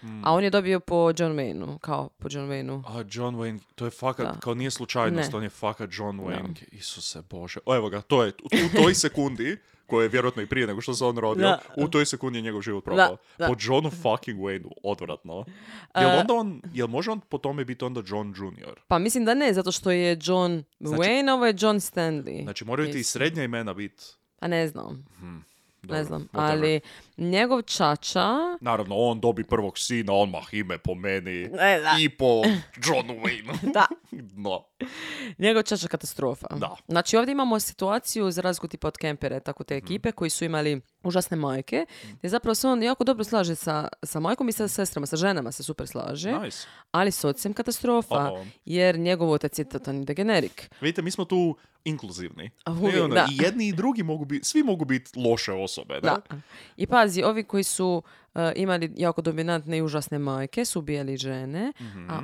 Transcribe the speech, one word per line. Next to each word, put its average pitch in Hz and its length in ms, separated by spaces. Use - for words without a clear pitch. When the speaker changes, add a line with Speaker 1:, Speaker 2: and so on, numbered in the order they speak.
Speaker 1:
Mm. 110 200
Speaker 2:
A 160 100
on 185 120
je 202 60
dobio 190 300
po 175 160
John 165 220
Wayne-u, 127 460
kao 139 320
po - 200
John 143 180
Wayne-u. 135 400
Speaker 1:
A 113 220
John 123 260
Wayne, 113 220
to 120 100
je 117 80
fakat, 127 340
Speaker 2:
Da. - 140
Speaker 1:
kao 120 140
nije 127 160
slučajnost, 127 640
Speaker 2:
Ne. 117 40
Speaker 1:
on 107 60
je 101 80
fakat 107 420
John 104 240
Speaker 2:
Da. 98 80
Speaker 1:
Wayne. - 460
Isuse - 520
Bože. 90 420
O, 127 120
evo 107 120
ga, 101 120
to 123 240
je, 98 80
u, - 140
u 170 300
toj 175 200
sekundi, 139 600
koja 113 160
je 113 60
vjerojatno 120 340
i 101 40
prije 127 200
nego 104 140
što 127 140
se 123 100
on 120 140
rodio, 110 240
Speaker 2:
Da. 190 160
Speaker 1:
u 147 120
toj 147 180
sekundi 127 320
je 113 40
njegov 107 180
život 101 240
propao. - 120
Speaker 2:
Da, - 80
da. 165 80
Speaker 1:
Po 123 140
Johnu 135 320
fucking 120 480
Wayne-u, 95 300
odvratno. 87 600
Jel 185 160
Speaker 2:
E, 180 60
Speaker 1:
onda 220 180
on, 208 320
jel 123 220
može 156 220
on 220 100
po - 180
tome 139 260
biti 127 200
onda 123 200
John 104 320
junior? 95 500
Speaker 2:
Pa 180 120
mislim 226 260
da 226 100
ne, 277 180
zato 185 200
što - 180
je 175 300
John 175 440
Speaker 1:
Znači, 151 220
Speaker 2:
Wayne, 262 280
ovo 254 160
je 220 80
John 208 220
Stanley. 160 680
Speaker 1:
znači 107 220
moraju 131 220
ti 147 40
i 143 60
Speaker 2:
Mislim. 123 160
Speaker 1:
srednja 156 320
imena 117 300
bit. - 420
Speaker 2:
A 170 80
ne 165 200
znam. 139 380
Speaker 1:
Hmm, 87 180
Speaker 2:
Ne 80 80
Speaker 1:
dobro, 156 200
Speaker 2:
znam, 156 200
Speaker 1:
whatever. 151 260
Speaker 2:
ali 156 300
njegov 214 440
čača 170 640
Speaker 1:
Naravno, 107 360
on 113 240
dobi 110 240
prvog 104 340
sina, 113 360
odmah 98 360
ime 90 280
po - 160
meni 92 480
Speaker 2:
E, 90 60
da. 156 200
Speaker 1:
i 151 100
po 120 320
Johnu 123 360
Wayne-u. 120 560
Speaker 2:
<laughs> - 20
Da. 208 140
Speaker 1:
No. 98 300
Speaker 2:
Njegov 220 240
čača 180 260
katastrofa. - 640
Speaker 1:
Da. - 260
Speaker 2:
Znači, 170 280
ovdje 247 160
imamo 254 280
situaciju, 202 680
za 175 100
razliku 175 280
tipa - 200
od - 80
Kempere, 143 440
tako - 240
te 143 120
Speaker 1:
Mhm. 135 100
Speaker 2:
ekipe, 208 260
koji 165 180
su - 140
imali 151 360
užasne 180 340
majke, 143 500
Speaker 1:
Mhm. 214 100
Speaker 2:
gdje 180 180
zapravo 226 240
se 262 140
on 247 140
jako 247 220
dobro 226 200
slaže 190 300
sa, 151 340
sa 156 180
majkom 226 280
i 226 40
sa 214 160
sestrama, 170 380
sa 156 100
ženama 160 360
se - 100
super - 240
slaže, 147 480
Speaker 1:
Nice. - 320
Speaker 2:
ali 240 200
s - 140
ocem 151 280
katastrofa, 233 640
Speaker 1:
Uh-oh. 98 280
Speaker 2:
jer 180 340
njegov 170 320
otac 147 280
je 151 60
totalni 139 400
degenerik. 151 640
Speaker 1:
Vidite, 165 220
mi 170 80
smo 190 140
tu 175 320
inkluzivni. 90 640
Speaker 2:
A 165 80
uvijek, 185 240
Speaker 1:
I - 40
ono, 151 140
Speaker 2:
da. 170 160
Speaker 1:
i 135 60
jedni 208 300
i 202 60
drugi 226 300
mogu 156 220
biti, 139 200
svi 302 180
mogu 190 220
biti 131 340
loše 117 360
osobe, 95 420
da? 147 200
Speaker 2:
Da. 143 80
I 196 100
pazi, 208 360
ovi 220 220
koji 196 200
su, 180 380
e, 165 200
imali 175 400
jako 170 280
dominantne 160 560
i 160 40
užasne 151 360
majke 139 460
su - 140
ubijali 143 380
žene, 135 640
Speaker 1:
Mhm. 104 300
Speaker 2:
a 160 140